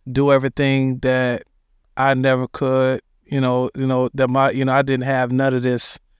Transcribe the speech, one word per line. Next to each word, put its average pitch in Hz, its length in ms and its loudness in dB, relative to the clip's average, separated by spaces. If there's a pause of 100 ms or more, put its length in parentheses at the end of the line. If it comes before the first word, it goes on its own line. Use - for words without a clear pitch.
(120)
do 139 220 2
everything 135 680 0
that 127 420 0 (520)
I 135 200 2
never 127 320 0
could, 131 540 0 (220)
you 139 160 -4
know, 127 380 0
you 131 100 -2
know, 127 260 0
that 131 140 0
my, 135 240 2
you 131 140 -2
know, 131 80 0
I 139 80 4
didn't 131 240 -2
have 127 260 0
none 131 220 0
of 123 80 0
this 123 360 -4 (220)